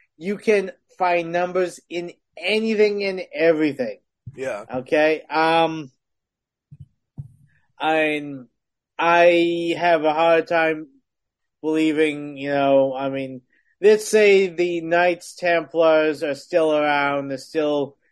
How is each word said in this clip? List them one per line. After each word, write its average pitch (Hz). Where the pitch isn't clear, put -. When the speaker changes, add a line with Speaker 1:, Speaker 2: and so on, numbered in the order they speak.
Speaker 1:
you 196
can 196
find 175
numbers 180
in 175
anything 208
and 190
everything. 147
Speaker 2:
Yeah. 117
Speaker 1:
Okay. 151
Um, 160
I, 151
I 170
have 165
a 156
hard 165
time 160
believing, 151
you 139
know, 139
I 135
mean, 135
let's 214
say 202
the 170
Knights 170
Templars 160
are 143
still 160
around, 143
they're 135
still, 147